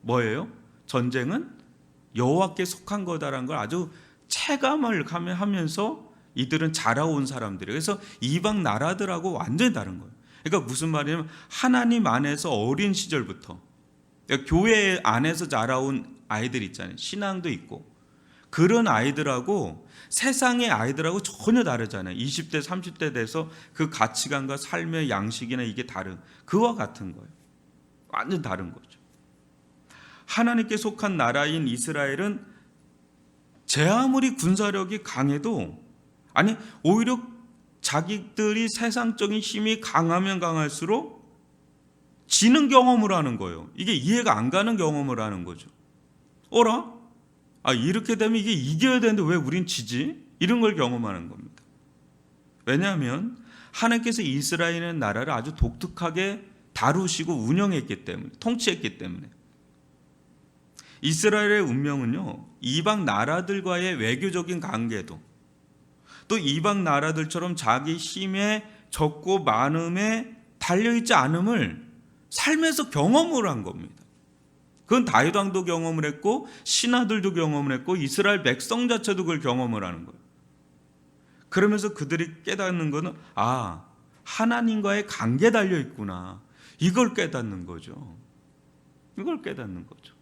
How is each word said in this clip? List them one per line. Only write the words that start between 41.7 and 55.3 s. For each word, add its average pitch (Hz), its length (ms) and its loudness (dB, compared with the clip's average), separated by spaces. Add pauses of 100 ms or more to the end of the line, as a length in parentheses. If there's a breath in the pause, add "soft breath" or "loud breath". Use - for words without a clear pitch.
지는 254 420 6
경험을 247 440 8
하는 139 240 2
거예요. 85 380 -6
이게 202 180 0
이해가 185 440 4
안 120 120 2
가는 208 280 2
경험을 143 420 0
하는 101 240 -4
거죠. 85 260 -12 (800)
어라? 233 460 4 (720)
아, 131 80 4
이렇게 185 420 2
되면 220 220 2
이게 214 140 0
이겨야 165 480 2
되는데 214 240 4
왜 160 120 4
우린 165 300 0
지지? 127 580 -6 (160)
이런 233 220 4
걸 214 140 4
경험하는 117 540 -2
겁니다. 101 340 -18 (1040)
왜냐하면 165 720 0 (340 loud breath)
하나님께서 233 500 0
이스라엘의 170 760 -2
나라를 123 380 -2